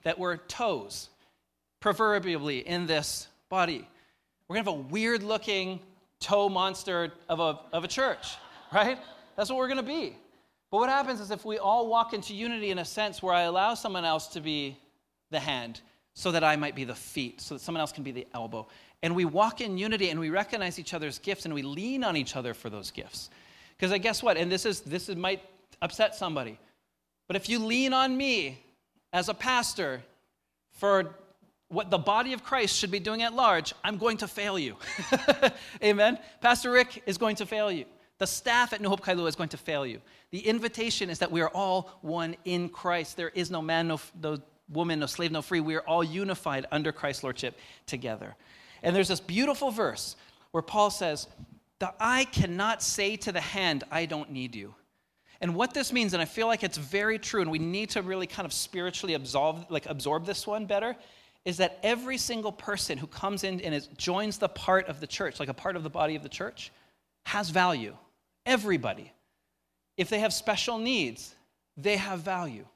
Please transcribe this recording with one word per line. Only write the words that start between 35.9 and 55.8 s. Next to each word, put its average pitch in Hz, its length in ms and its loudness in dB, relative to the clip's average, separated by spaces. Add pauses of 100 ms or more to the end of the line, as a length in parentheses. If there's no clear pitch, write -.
Pastor 240 300 4
Rick 247 360 4
is 185 120 -2
going 214 180 2
to 196 100 -4
fail 214 240 0
you. 160 160 -2 (320)
The 196 80 2
staff 240 460 4
at 208 80 -4
New 202 80 2
Hope 196 160 2
Kailua 175 240 2
is 151 80 -2
going 160 140 -2
to - 80 -10
fail 147 260 -2
you. 117 160 -6 (300)
The 202 160 -4
invitation 226 640 0
is 160 80 -6
that 170 120 2
we 165 120 2
are 160 80 4
all 185 500 0
one 165 440 -2
in 175 240 0
Christ. 175 480 -2
There 170 140 -4
is 175 200 -2
no 170 100 -2
man, 165 280 2
no, 160 60 2
f-, - 180 -8 (100)
no 151 160 -2 (320)
woman, 160 300 0
no 143 60 0
slave, 170 260 -2
no 156 100 -2
free. 175 180 0
We 156 140 -2
are 160 80 0
all 170 200 4
unified 165 720 -2
under 151 200 0
Christ's 139 320 -4
lordship 127 340 -4 (260)
together. 110 500 -8 (480)
And 175 140 4
there's 190 120 4
this 190 120 0
beautiful 262 500 0
verse 190 460 -2 (360)
where 165 100 0
Paul 208 280 4
says, 160 380 -4 (500)
"The 185 220 -4
eye 254 240 4
cannot 202 580 2
say 208 360 0
to 202 140 -4
the 175 80 0
hand, 170 500 0
'I 165 160 0
don't 151 240 -6
need 127 240 -6
you.'" 104 200 -12 (680)
And 175 120 0
what 240 200 0
this 277 180 0